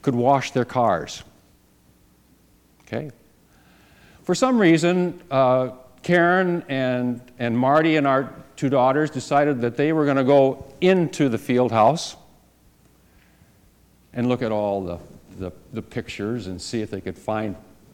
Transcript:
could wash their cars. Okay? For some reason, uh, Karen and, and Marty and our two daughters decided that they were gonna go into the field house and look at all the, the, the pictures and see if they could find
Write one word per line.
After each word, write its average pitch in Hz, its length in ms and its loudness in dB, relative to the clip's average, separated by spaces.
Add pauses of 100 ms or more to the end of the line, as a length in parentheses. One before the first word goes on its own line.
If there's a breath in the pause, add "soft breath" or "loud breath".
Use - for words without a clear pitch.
could 131 140 -2
wash 127 360 2
their 123 140 0
cars. 104 560 -2 (1600)
Okay? 131 280 -10 (1120 soft breath)
For 185 100 -2
some 254 240 2
reason, 175 720 2
uh, 127 420 2 (300)
Karen 175 680 2
and, 123 520 -2 (160)
and 120 180 -2
Marty 156 420 2
and 143 100 0
our 135 260 0 (220)
two 139 140 -4
daughters 135 420 2
decided 143 500 0
that 120 160 -4
they 151 160 0
were 156 140 0
gonna 139 160 0
go 135 420 2 (160)
into 180 480 2
the 113 80 -2
field 123 340 0
house 113 440 2 (2000 soft breath)
and 120 160 -4
look 123 140 0
at 113 100 -4
all 101 320 -2
the, 87 140 -8 (400)
the, 92 140 -10 (220)
the 147 100 -8
pictures 107 640 -8
and 92 120 -10
see 113 220 -8
if 104 80 -8
they 95 120 -10
could 92 160 -12
find 107 380 -6 (380)